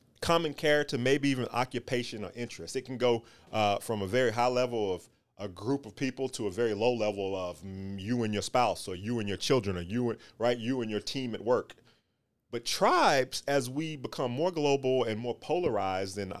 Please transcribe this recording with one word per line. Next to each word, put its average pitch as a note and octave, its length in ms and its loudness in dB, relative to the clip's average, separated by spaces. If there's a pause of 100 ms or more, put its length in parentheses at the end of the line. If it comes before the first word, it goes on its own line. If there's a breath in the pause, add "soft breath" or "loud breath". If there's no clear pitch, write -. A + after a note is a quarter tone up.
(220)
Common E3+ 320 2
character, D3 440 2
maybe C3+ 300 2
even B2+ 240 0
occupation A#2+ 720 -4
or F2+ 100 -8
interest. A#2 440 -8
It C3 80 -6
can B2+ 120 -8
go, A#2+ 260 2 (280 loud breath)
uh, G#2 280 2
from G#2+ 220 -4
a G2 60 -2
very A#2+ 240 2
high A#2+ 160 2
level A#2+ 480 0
of - 120 -12 (300)
a G2+ 120 -6
group A2+ 360 -4
of G#2 100 -14
people C3 340 -4
to A2+ 180 -6
a F#2+ 40 -2
very A2 220 0
low A2 200 2
level G2+ 420 0
of, F2+ 260 -6
mm, F#2+ 400 -10
you A#2 220 0
and G#2+ 100 0
your G2+ 80 0
spouse, A2+ 460 2
or F#2+ 80 -6
you A2 240 -4
and G#2 80 -2
your G2 100 -2
children, G2+ 400 2
or F2 40 -2
you A#2 300 -2
and, - 80 -6 (200 loud breath)
right, B2 180 2
you A#2+ 240 -2
and A2 80 -4
your G#2 120 -2
team B2+ 340 -6
at F#2+ 80 -8
work. A2+ 320 2 (760 soft breath)
But A#2+ 140 -8
tribes, G#3 840 4
as C#3 240 2
we D#3 280 -4
become B2+ 340 -4
more D#3 200 0
global C#3 520 2
and A2 160 -2
more A#2+ 160 -4
polarized G2 840 0
in G2 220 -6